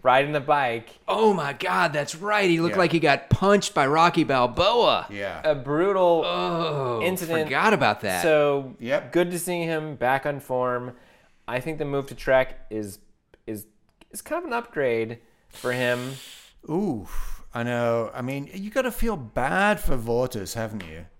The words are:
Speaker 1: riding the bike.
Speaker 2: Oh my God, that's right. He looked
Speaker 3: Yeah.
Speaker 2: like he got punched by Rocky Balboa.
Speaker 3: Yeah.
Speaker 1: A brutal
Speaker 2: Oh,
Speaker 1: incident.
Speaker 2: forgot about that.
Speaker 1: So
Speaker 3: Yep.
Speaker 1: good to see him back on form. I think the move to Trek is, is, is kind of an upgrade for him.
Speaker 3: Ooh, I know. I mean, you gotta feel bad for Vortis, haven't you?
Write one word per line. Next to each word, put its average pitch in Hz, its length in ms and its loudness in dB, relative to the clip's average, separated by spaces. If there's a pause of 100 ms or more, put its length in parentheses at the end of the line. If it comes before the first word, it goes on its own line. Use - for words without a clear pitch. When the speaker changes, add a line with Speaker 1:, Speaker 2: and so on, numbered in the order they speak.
Speaker 1:
riding 135 300 4
the 151 80 -2
bike. 131 480 0 (220)
Speaker 2:
Oh 208 240 4
my 147 200 -2
God, 180 380 0
that's 147 240 -4
right. 202 340 0
He 165 120 2
looked 170 140 0
Speaker 3:
Yeah. 190 40 2
Speaker 2:
like 175 140 4
he 170 80 2
got 143 280 2
punched 202 440 4
by 143 140 4
Rocky 165 360 4
Balboa. 139 840 4
Speaker 3:
Yeah. 101 340 -8
Speaker 1:
A 156 120 2
brutal 170 720 2
Speaker 2:
Oh, 165 760 -2
Speaker 1:
incident. 165 460 -2
Speaker 2:
forgot 160 260 2
about 123 280 2
that. 92 200 -2
Speaker 1:
So 143 580 2
Speaker 3:
Yep. 127 320 -4
Speaker 1:
good 175 200 2
to 175 80 -6
see 175 240 -4
him 156 320 -4
back 127 300 0
on 143 140 -4
form. 123 540 -4 (560)
I 123 100 -4
think 156 200 -6
the 156 60 -2
move 139 220 -4
to 131 80 -16
Trek - 540 0
is, 104 300 -8 (460)
is, 107 200 -10 (460)
is 214 100 -14
kind 311 180 -6
of 349 60 -10
an 247 80 -8
upgrade 120 680 -2 (300)
for - 240 -6
him. 123 400 -2 (560)
Speaker 3:
Ooh, 151 380 -2 (460)
I 120 100 -4
know. 117 500 0
I 131 80 -10
mean, 139 320 -6
you 196 160 -10
gotta 254 220 -2
feel 233 260 -2
bad 165 640 0
for 143 160 4
Vortis, 117 560 -2
haven't 110 360 -6
you? 80 160 -14 (140)